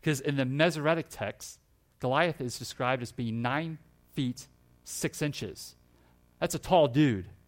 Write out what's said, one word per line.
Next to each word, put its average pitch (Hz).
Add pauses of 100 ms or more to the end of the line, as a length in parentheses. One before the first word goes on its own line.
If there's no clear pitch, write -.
'Cause 147
in 143
the 135
Masoretic 156
text, - (400)
Goliath 147
is 123
described 127
as 117
being 117
nine 156 (340)
feet 123 (380)
six -
inches. 131 (640)
That's -
a 156
tall 165
dude. 123 (180)